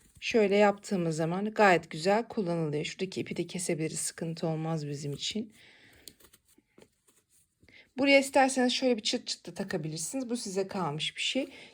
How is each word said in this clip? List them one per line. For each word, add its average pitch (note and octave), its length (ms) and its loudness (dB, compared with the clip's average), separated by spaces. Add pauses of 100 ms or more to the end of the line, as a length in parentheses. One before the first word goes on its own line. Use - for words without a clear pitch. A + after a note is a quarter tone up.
(200)
şöyle G3+ 360 2
yaptığımız G3+ 600 2
zaman E3+ 280 -2
gayet G3+ 460 4
güzel G3 380 0
kullanılıyor. E3 560 -2
Şuradaki F#3+ 360 -6
ipi - 160 -8
de E3+ 100 -4
kesebiliriz. E3 520 -4
Sıkıntı E3 480 -6
olmaz D#3+ 400 -2
bizim C#3+ 260 -6
için. - 420 -8 (2500)
Buraya C#4 220 8
isterseniz C4 520 4
şöyle B3 240 2
bir G#3+ 60 -4
çıt - 240 -2
çıt - 200 -8
da F3 80 -12
takabilirsiniz. F#3+ 760 -6
Bu A#3+ 60 -2
size F#3+ 320 -4
kalmış D#3 480 -4
bir - 60 -6
şey. - 260 -2 (260)